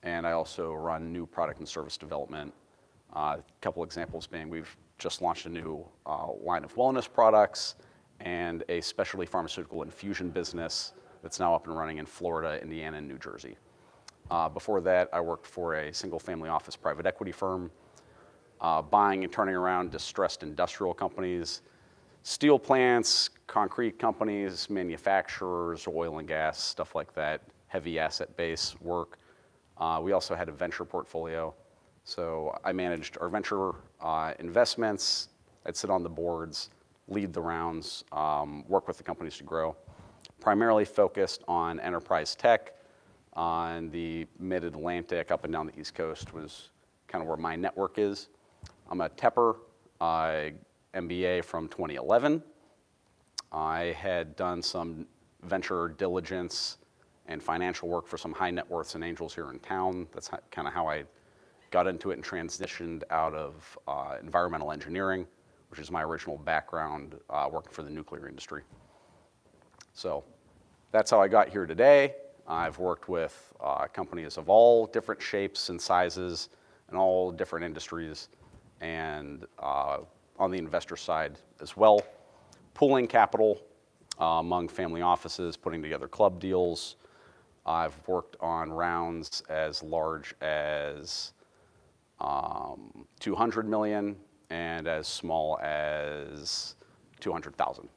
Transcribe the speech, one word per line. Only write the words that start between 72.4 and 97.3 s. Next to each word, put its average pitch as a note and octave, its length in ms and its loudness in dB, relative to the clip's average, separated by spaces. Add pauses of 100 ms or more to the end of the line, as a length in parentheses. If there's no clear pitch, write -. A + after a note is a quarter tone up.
I've E2 320 -2
worked F2 300 -2
with, E2 540 -4
uh, C#2 260 0
companies E2+ 500 -8
of D#2 120 -8
all A2+ 360 12
different - 360 -2
shapes - 480 -2
and F2 120 -6
sizes F2+ 680 2 (400)
and F#2 80 -4
all F#2 340 4
different E2+ 340 -4
industries, D#2+ 640 -8 (540)
and, D#2 680 -6 (120)
uh, C#2 400 0 (380)
on F#2+ 140 4
the F#2 60 0
investor E2 400 -2
side D#2 420 -2 (220)
as - 160 -12
well, G#2 240 10 (720)
pooling C3+ 340 6
capital, G#2+ 580 6 (540)
uh, E2 220 4
among F2 260 2
family E2+ 340 -4
offices, F2 540 0
putting E2 260 -4
together D2+ 280 -4
club F#2+ 280 6
deals. F2+ 600 0 (680)
I've D#2+ 320 0 (120)
worked F2+ 320 -2
on E2 320 -2
rounds E2+ 760 -2
as D#2 340 -2
large D#2 600 -2
as, D2+ 880 -2 (880)
um, - 880 -4 (140)
two G2 140 0
hundred A2 340 2
million G#2 480 0 (320)
and E2 360 -4
as D#2+ 220 -2
small D#2+ 540 -2
as D2 1120 -4 (460)
two G2 100 -2